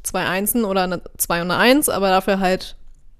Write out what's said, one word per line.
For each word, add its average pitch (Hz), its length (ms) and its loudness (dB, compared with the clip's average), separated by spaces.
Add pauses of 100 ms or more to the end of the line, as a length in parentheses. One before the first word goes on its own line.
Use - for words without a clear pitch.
zwei 185 220 -4
Einsen 208 380 -2
oder 190 200 0
eine 180 180 -4 (160)
zwei 170 240 -2
und 180 80 -4
eine 170 100 0
eins, 262 300 4
aber 196 180 0
dafür 190 320 2
halt 185 360 -2 (440)